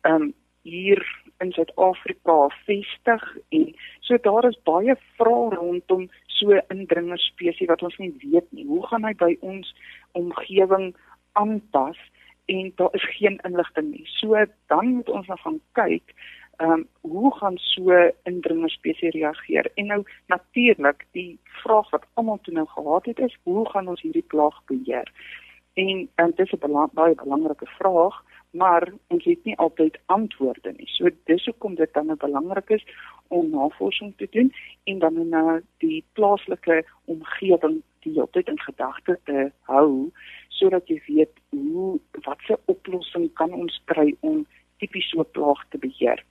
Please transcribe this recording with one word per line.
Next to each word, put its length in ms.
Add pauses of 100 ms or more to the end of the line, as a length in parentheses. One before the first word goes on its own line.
ehm, 300 (320)
hier 600 (160)
in 140
Suid-Afrika 960
vestig, 880 (100)
en 260 (260)
so 220
daar 220
is 180
baie 340 (200)
vrae 380
rondom 540 (180)
so 240
'n 180
indringerspesie 1000
wat 160
ons 140
nie 220
weet 340
nie. 140
Hoe 200
gaan 180
hy 100
by 260
ons 340 (380)
omgewing 840 (380)
aanpas? 680 (460)
En 300
daar 200
is 220
geen 280
inligting 460
nie. 160
So 380 (220)
dan 280
moet 140
ons 180
nou 120
gaan 220 (120)
kyk, 420 (420)
ehm, 260 (180)
hoe 340
gaan 220
so 340
'n 220 (120)
indringerspesie 840
reageer? 640
En 120
nou 180 (220)
natuurlik, 840
die 300
vraag 480
wat 140 (100)
almal 280
toe 120
nou 120
gehad 400
het 120
is, 240
hoe 260
gaan 200
ons 140
hierdie 240
plaag 380
beheer? 480 (640)
En, 400
en 220
dit 100
is 60
'n 60
bela-, 340
baie 220
belangrike 520
vraag, 580 (260)
maar 420 (140)
ons 180
het 200
nie 120
altyd 500
antwoorde 680
nie. 140
So 220 (160)
dis 200
hoekom 300
dit 180
dan 140
nou 100
belangrik 540
is 140 (440)
om 220
navorsing 640
te 140
doen 220 (320)
en 140
dan 300
na 320 (180)
die 340
plaaslike 720 (200)
omgewing 800 (180)
die 120
hele 180
tyd 180
in 120
gedagte 640
te 360
hou, 500 (380)
sodat 400
jy 180
weet 240 (200)
hoe, 500 (100)
wat 300
se 240
oplossing 680
kan 200
ons 320
kry 360
om 260 (320)
tipies 320
so 100
'n 100
plaag 380
te 100
beheer. 520